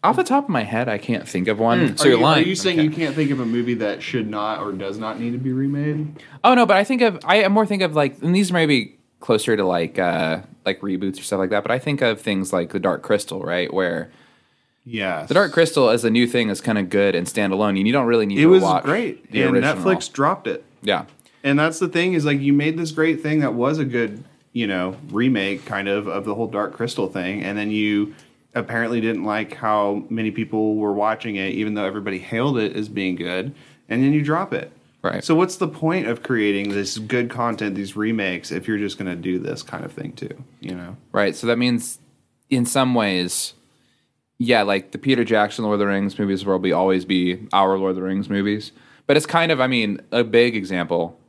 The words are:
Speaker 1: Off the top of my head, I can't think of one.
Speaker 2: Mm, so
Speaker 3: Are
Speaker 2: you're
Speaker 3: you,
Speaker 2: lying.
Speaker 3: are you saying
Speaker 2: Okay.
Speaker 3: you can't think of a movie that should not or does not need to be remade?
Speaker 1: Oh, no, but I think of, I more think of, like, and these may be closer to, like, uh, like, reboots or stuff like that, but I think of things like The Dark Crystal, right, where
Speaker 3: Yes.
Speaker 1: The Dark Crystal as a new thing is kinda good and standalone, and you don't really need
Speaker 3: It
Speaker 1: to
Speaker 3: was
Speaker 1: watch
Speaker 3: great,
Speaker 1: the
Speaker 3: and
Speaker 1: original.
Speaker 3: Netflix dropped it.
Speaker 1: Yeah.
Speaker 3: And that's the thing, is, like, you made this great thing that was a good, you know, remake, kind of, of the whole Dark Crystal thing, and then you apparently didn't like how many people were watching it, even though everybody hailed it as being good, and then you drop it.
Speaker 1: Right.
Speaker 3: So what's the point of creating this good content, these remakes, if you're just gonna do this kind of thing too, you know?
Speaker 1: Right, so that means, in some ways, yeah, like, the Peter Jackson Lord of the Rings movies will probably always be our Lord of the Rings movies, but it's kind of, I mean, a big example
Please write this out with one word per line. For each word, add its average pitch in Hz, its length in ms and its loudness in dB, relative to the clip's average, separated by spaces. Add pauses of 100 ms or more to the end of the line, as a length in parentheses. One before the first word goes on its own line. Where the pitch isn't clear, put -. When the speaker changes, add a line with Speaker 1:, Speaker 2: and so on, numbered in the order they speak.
Speaker 1:
Off 220 120 4
the 370 80 2
top 277 220 2
of 269 40 -8
my 127 140 0
head, 113 260 -2
I 104 80 -2
can't - 300 -4
think 92 200 -2
of 107 120 0
one. 117 300 4
Speaker 2:
Mm, - 100 -4
so - 60 2
Speaker 3:
Are - 40 10
Speaker 2:
you're 123 80 6
Speaker 3:
you, 117 60 4
Speaker 2:
lying. 160 200 6
Speaker 3:
are 180 40 2
you 185 80 0
saying 180 240 0
Speaker 2:
Okay. 151 60 4
Speaker 3:
you 151 60 4
can't 156 240 -2
think 151 160 2
of 135 80 -2
a 123 60 -2
movie 120 300 0
that 107 260 -4
should 110 280 -4
not 107 300 -2
or 101 120 -4
does 98 260 -6
not 110 220 -8
need 117 140 -4
to 127 40 -6
be 131 160 -4
remade? 143 540 -2 (360)
Speaker 1:
Oh, 247 120 6
no, 240 100 6
but 202 100 4
I 202 80 4
think 247 200 0
of, 196 200 2
I 196 260 4
more 208 180 4
think 196 160 0
of, 156 120 -2
like, 143 280 2
and 175 120 2
these 190 160 2
may 170 140 2
be 127 300 2 (240)
closer 110 360 2
to, 101 80 0
like, 87 360 0
uh, 85 400 0 (260)
like, 98 160 -2
reboots 95 380 -4
or - 40 -14
stuff 101 140 -2
like 95 140 0
that, 101 100 2
but - 100 -2
I 123 60 2
think 139 240 -2
of 113 180 2
things 95 320 -2
like 87 200 -2
The 98 80 -4
Dark 92 240 0
Crystal, 101 400 -10
right, 87 300 -4
where 87 360 -2 (760)
Speaker 3:
Yes. 98 440 -6
Speaker 1:
The 147 80 0
Dark 180 160 4
Crystal 156 400 4
as 117 120 2
a 117 60 2
new 120 160 4
thing 120 240 0
is 95 100 -4
kinda 107 220 0
good 98 320 2
and 87 140 -2
standalone, 101 500 0
and 98 80 2
you 117 80 2
don't 131 140 2
really 117 180 4
need 101 140 -2
Speaker 3:
It 147 40 6
Speaker 1:
to 160 60 8
Speaker 3:
was 185 140 8
Speaker 1:
watch 185 200 2
Speaker 3:
great, 196 480 -4
Speaker 1:
the 127 120 0
Speaker 3:
and - 120 2
Speaker 1:
original. 143 200 2
Speaker 3:
Netflix 180 360 0
dropped 160 360 0
it. - 160 -4 (180)
Speaker 1:
Yeah. 95 220 0 (400)
Speaker 3:
And 139 160 4
that's 160 180 2
the 185 100 0
thing, 180 260 0
is, 156 120 0
like, 139 160 2
you 139 100 2
made 151 280 2
this 160 100 -4
great 160 320 0
thing 151 200 0
that 123 120 0
was 131 240 0
a 151 80 0
good, 117 380 -4 (300)
you 117 120 -2
know, 95 300 -2 (160)
remake, 98 560 0
kind 98 200 -4
of, 101 200 -2
of 98 180 -4
the 107 80 -4
whole 113 140 -4
Dark 101 260 -4
Crystal 117 340 -4
thing, 95 360 -6
and 101 160 -6
then 104 100 -4
you 104 460 0 (400)
apparently 117 440 -2
didn't 107 240 -2
like 107 300 -4
how 104 560 0
many 113 220 -2
people 107 440 0
were 104 180 0
watching 107 420 -2
it, 95 180 -4
even 107 220 -2
though 104 100 -2
everybody 98 320 -6
hailed 123 400 -2
it 110 180 -2
as 107 140 -6
being 95 260 -2
good, 92 380 -6 (340)
and 120 160 0
then 143 100 4
you 151 100 2
drop 156 280 -2
it. - 200 -6 (320)
Speaker 1:
Right. - 200 -2
Speaker 3:
So 160 120 2
what's 180 220 2
the 180 100 -2
point 160 400 -2
of 113 160 -4
creating 104 460 0
this 101 280 -4
good 117 320 -2
content, 107 460 -4
these 98 200 -8
remakes, 104 560 -2
if 85 160 -6
you're 110 120 0
just 101 180 -4
gonna 90 180 -6
do 90 220 -4
this 82 240 -6
kind 85 240 -12
of - 60 -12
thing - 220 -12
too, - 200 -12 (260)
you 92 160 -10
know? 87 220 -14 (140)
Speaker 1:
Right, 101 240 0
so - 120 -10
that 117 120 2
means, 120 400 -2 (500)
in 123 160 0
some 127 280 0
ways, 95 600 0 (840)
yeah, 117 260 4
like, 98 280 0
the - 60 -12
Peter 127 260 2
Jackson 107 400 0
Lord 104 120 0
of 101 40 0
the 101 80 2
Rings 98 320 -2
movies 98 240 0
will 98 100 0
probably 92 200 0
always 92 320 2
be 90 480 0
our 95 240 4
Lord 95 140 0
of 92 40 -2
the 92 60 -6
Rings 95 280 -4
movies, 104 420 -2 (360)
but 143 80 4
it's 147 120 4
kind 165 240 2
of, 131 100 2
I 127 60 2
mean, 110 340 0 (100)
a 120 120 2
big 117 320 4
example 87 600 -2 (100)